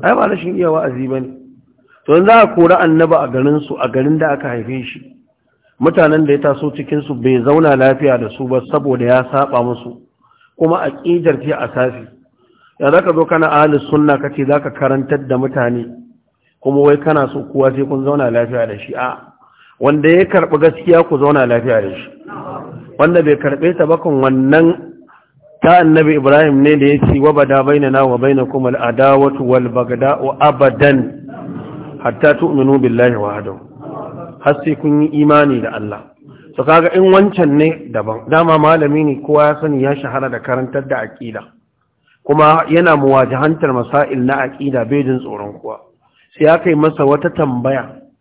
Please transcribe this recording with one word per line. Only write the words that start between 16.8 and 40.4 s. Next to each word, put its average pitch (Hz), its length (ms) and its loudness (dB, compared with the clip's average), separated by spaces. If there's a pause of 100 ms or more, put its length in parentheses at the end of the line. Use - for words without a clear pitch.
wai 143 180 6
kana 147 340 0
so 139 200 -10
kowa 135 200 2
sai 135 120 -4
kun 135 200 -6
zauna 135 260 -2
lafiya 117 360 -2
da 104 120 -10
shi? - 160 -14
A - 380 -8 (480)
wanda 147 280 2
ya 175 180 4
karbi 165 320 0
gaskiya 165 500 4
ku 151 100 -2
zauna 143 280 2
lafiya 117 340 0
da 98 160 -6
shi, - 120 -18 (920)
wanda 170 240 4
bai 147 140 4
karbe 147 400 -2
ta 165 100 0
ba 160 100 2
kun 160 240 -2
wannan 135 720 2 (720)
ta 175 180 6
annabi 156 360 4
Ibrahim 143 460 4
ne 151 140 4
da 139 100 2
ya 143 120 2 (100)
ce, 147 100 2
"Wa 147 140 4
bada 139 320 2
bainana 135 420 2
wa 123 120 0
bainakum 135 480 0
al-adawatu 135 760 2
wal 123 260 0
bagda'u 127 720 -2
abadan 139 840 2 (800)
hatta 143 360 2
tu'minu 139 400 2
billahi 120 380 2
wahdahu." 104 420 -8 (840)
Har 143 200 0
sai 151 120 -2
kun 147 260 0
yi 151 200 0
imani 147 400 4
da 113 100 -6
Allah. 107 380 -12 (460)
To 131 80 -2
kaga 160 300 4
in 185 140 4
wancan 185 480 4
ne 160 340 0
daban. 110 380 -8
Dama 160 300 2
malami 151 460 2
ne 139 200 -2
kowa 147 220 2
ya 147 140 -2
sani 147 220 -2
ya 139 140 0
shahara 135 320 -6
da 120 100 -8
karantar 131 480 -6